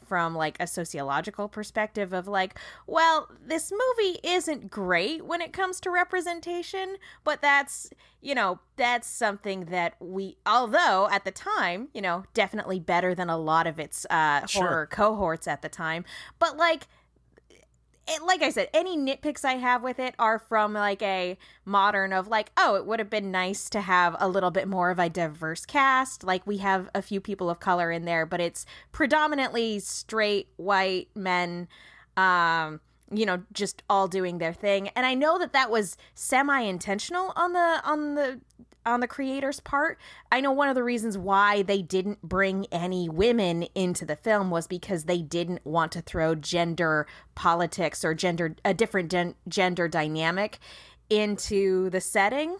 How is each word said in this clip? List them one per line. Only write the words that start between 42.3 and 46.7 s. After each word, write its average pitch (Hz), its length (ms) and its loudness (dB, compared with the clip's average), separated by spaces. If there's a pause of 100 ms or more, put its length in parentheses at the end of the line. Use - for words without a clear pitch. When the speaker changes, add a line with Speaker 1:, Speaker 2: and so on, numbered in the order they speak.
Speaker 1:
any 175 380 -2
women 180 540 2 (100)
into 180 320 -2
the 151 100 -4
film 202 340 0
was 165 160 -2
because 175 380 -6
they 180 160 0
didn't 170 460 -4
want 160 260 0
to 170 80 -8
throw 165 340 0
gender 160 720 0 (280)